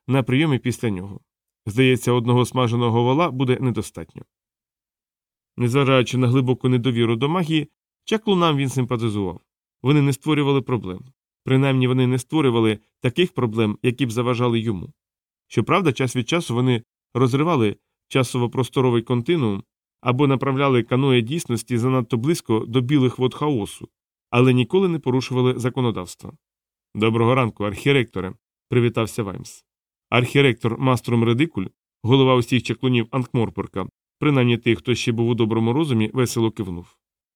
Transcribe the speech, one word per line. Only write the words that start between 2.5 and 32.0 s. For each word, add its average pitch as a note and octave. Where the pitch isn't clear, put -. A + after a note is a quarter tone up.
вола C#3
буде B2+
недостатньо. A2+
Незважаючи B2+
на B2+
глибоку B2+
недовіру A#2
до B2+
магії, D#3+
чаклунам F3+
він C#3
симпатизував. A2+
Вони D3
не C#3
створювали C#3
проблем. F#2
Принаймні C3
вони B2+
не B2+
створювали A#2
таких E3
проблем, A2
які B2+
б A#2
заважали A#2+
йому. G#2+
Щоправда, D3+
час C3
від B2+
часу D#3+
вони B2
розривали B2+
часово-просторовий B2
континуум A#2+
або B2
направляли C3+
каної B2+
дійсності B2
занадто B2+
близько A#2
до A#2+
білих B2+
вод B2+
хаосу, C#3
але B2+
ніколи F3+
не E3
порушували B2+
законодавства. A2+
"Доброго A2+
ранку, A#2+
архіректоре", G#2
привітався A#2
Ваймс. -
Архіректор B2
Маструм A#2+
Редикуль, A#2